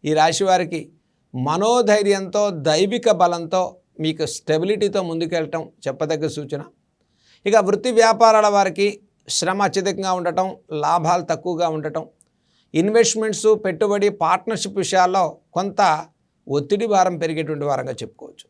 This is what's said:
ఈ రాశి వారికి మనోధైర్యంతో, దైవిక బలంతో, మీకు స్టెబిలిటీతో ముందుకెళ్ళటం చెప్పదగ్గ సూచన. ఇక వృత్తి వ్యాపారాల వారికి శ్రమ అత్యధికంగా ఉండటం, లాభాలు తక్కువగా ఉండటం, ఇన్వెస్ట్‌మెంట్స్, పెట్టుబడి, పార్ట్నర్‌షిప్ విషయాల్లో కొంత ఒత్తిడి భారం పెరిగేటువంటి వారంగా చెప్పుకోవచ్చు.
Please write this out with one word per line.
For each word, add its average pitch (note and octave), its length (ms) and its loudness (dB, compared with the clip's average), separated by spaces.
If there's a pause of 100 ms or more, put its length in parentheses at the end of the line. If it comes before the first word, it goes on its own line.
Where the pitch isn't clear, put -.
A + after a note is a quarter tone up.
ఈ D3+ 100 -2
రాశి D#3 300 2
వారికి F3 360 0 (540)
మనోధైర్యంతో, G3+ 1160 0
దైవిక F3 600 0
బలంతో, F3 680 0 (240)
మీకు D#3 260 -4
స్టెబిలిటీతో G3 760 -2
ముందుకెళ్ళటం E3 680 -6 (180)
చెప్పదగ్గ D#3 380 -4
సూచన. C#3+ 360 -8 (840)
ఇక G3+ 100 4
వృత్తి G3+ 340 2
వ్యాపారాల A3 560 6
వారికి G3+ 540 0 (280)
శ్రమ F#3+ 340 -2
అత్యధికంగా F#3+ 500 -2
ఉండటం, F3+ 440 -2 (160)
లాభాలు E3 500 0
తక్కువగా E3+ 460 -4
ఉండటం, D#3 380 -6 (680)
ఇన్వెస్ట్‌మెంట్స్, A3 720 0 (180)
పెట్టుబడి, G3+ 440 0
పార్ట్నర్‌షిప్ G3 680 -2
విషయాల్లో F#3 600 0 (160)
కొంత F#3 540 0 (420)
ఒత్తిడి D3 380 -2
భారం F#3 320 2
పెరిగేటువంటి D#3 460 -4
వారంగా C3 280 -4
చెప్పుకోవచ్చు. - 580 -16